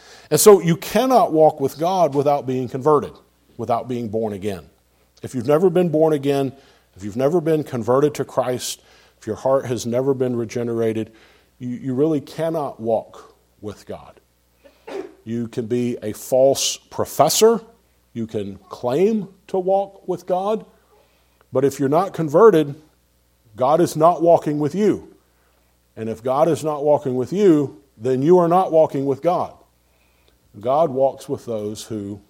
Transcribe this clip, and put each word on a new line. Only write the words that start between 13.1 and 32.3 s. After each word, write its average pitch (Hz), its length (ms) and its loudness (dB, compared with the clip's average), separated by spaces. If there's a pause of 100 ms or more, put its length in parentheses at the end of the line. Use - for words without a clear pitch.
with 104 240 -14
God. 80 340 -18 (1040)
You 117 240 -8
can 117 200 -8
be 120 340 -2
a 107 120 -8
false - 640 0
professor. 160 840 2 (520)
You 117 120 -8
can 98 320 -8 (120)
claim 185 600 0 (180)
to 190 120 -2
walk 196 480 -2
with 175 180 -8
God. 196 400 -4 (880)
But 131 100 0
if 139 160 2
you're 139 80 0
not 170 280 0
converted, 160 680 4 (720)
God 139 240 0
is 165 160 0
not 160 280 2
walking 160 340 4
with 147 160 -2
you. 180 420 -2 (800)
And 110 140 -8
if 113 140 -10
God 135 240 2
is 143 160 -2
not 151 200 -4
walking 143 320 2
with 127 160 -4
you, 165 520 2 (140)
then 127 260 -2
you 180 160 6
are 170 80 2
not 175 240 2
walking 151 340 2
with 135 160 -4
God. 160 320 -2 (1080)
God 139 300 0
walks 131 400 -2
with 131 160 -8
those 107 380 -8
who 104 360 -10 (100)